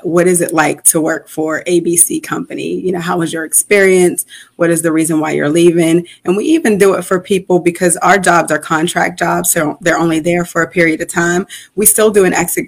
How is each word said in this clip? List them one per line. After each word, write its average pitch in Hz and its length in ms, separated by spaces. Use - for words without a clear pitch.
what 175 240
is 180 140
it - 120
like 147 300
to - 160
work 156 280
for 156 380
A 175 140
B 170 160
C 165 240
company? 156 540
You 180 180
know, 180 80
how 180 180
was 165 140
your 165 120
experience? 185 800
What 170 160
is 165 120
the 160 100
reason 160 260
why 156 140
you're 147 160
leaving? 170 580
And 185 120
we 214 80
even 311 340
do 190 160
it 180 100
for 190 140
people 180 400
because 175 380
our 185 200
jobs 175 360
are 151 80
contract 170 580
jobs, 170 320
so 156 300
they're 165 180
only 160 220
there 175 240
for 170 180
a 165 80
period 165 300
of 170 80
time. 175 400
We 202 120
still 214 260
do 196 140
an 151 60
exit 165 360